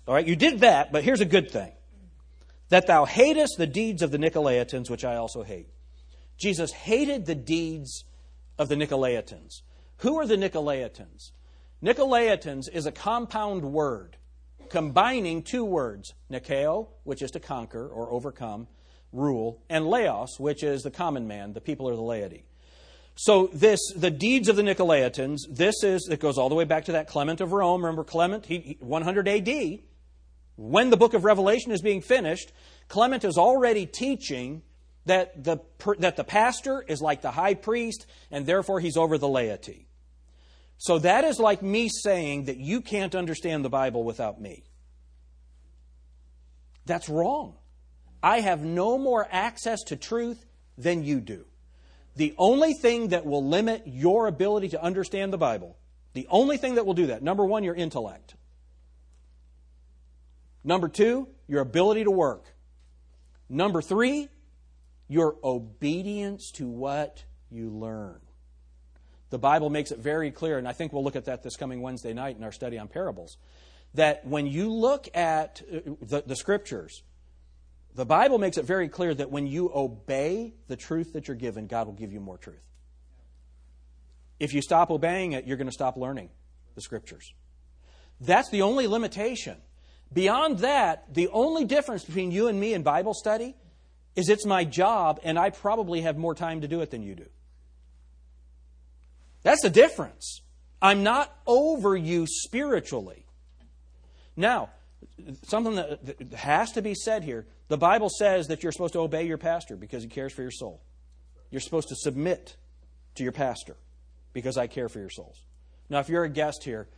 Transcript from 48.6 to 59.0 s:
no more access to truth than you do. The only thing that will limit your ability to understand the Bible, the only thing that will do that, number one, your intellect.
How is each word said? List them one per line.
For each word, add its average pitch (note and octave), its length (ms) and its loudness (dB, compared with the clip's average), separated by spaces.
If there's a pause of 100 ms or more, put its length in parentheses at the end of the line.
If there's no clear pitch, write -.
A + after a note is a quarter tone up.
no F3 360 0
more B3 340 2
access G#3+ 520 -2
to - 120 -10
truth A#3 500 -6 (320)
than D#3+ 280 0
you C#3+ 160 0
do. G2+ 240 -12 (720)
The D3+ 200 0
only C4+ 360 6
thing A#3 360 2
that E3+ 160 0
will C#3+ 200 0
limit A3 400 0
your F3 420 2
ability G3 420 0
to D#3+ 140 -6
understand F#3+ 480 -2
the G3 60 -2
Bible, A2+ 400 -2 (360)
the C3 160 -10
only C4+ 280 4
thing B3+ 180 -2
that A3+ 100 4
will F#3+ 80 2
do E3+ 140 4
that, A#2+ 160 -4
number G3 220 2
one, G#3 180 0
your E3+ 120 -2
intellect. C#3+ 600 -6 (2250)